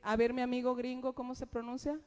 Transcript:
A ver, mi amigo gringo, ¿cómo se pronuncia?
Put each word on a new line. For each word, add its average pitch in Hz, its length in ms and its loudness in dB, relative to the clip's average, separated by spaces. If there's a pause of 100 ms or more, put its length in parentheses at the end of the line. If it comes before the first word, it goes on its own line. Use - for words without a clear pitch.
A 214 140 2
ver, 240 180 6
mi 254 80 0
amigo 247 320 2
gringo, 254 400 -2
¿cómo 254 220 -6
se 262 100 -8
pronuncia? 254 600 -4